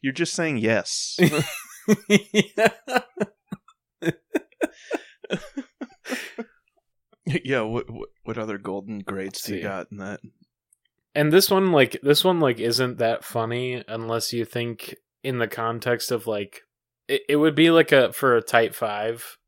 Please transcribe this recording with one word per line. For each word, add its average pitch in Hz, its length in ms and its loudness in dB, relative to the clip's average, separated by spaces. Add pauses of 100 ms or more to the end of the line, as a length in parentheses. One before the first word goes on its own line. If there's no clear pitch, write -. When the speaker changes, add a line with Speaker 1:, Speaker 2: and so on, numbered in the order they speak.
Speaker 1:
You're 135 100 -4
just 165 220 -2
saying 156 240 -2
yes. 110 640 -2
Speaker 2:
<laughs> - 840 0
Yeah. 208 600 2 (1300)
Speaker 1:
<laughs> 165 100 -2 (3250)
Yeah, 135 360 -2
what, 113 280 -4
what, - 180 -12 (160)
what 113 140 -8
other 110 200 -6
golden 98 420 -8
greats 95 420 -10
do 107 120 -8
you 92 40 -6
Speaker 2:
See. 85 40 -10
Speaker 1:
got 95 300 -8
in 104 60 -14
that? 98 220 -12 (920)
Speaker 2:
And 151 180 2
this 190 180 6
one, 190 200 4
like, 139 320 4
this 143 220 4
one, 185 160 4
like, 127 180 2
isn't 120 400 0
that 113 260 0
funny 120 600 -6
unless 113 460 -4
you 117 120 -2
think 117 520 -8 (260)
in 131 160 -4
the 117 100 0
context 117 640 -4
of, 110 160 -4
like, 104 360 -6 (460)
it, 135 200 0
it 147 80 2
would 151 180 4
be 160 160 6
like 165 220 6
a, 123 200 6
for 127 240 2
a 113 60 2
type 117 320 2
five 110 640 -6 (100)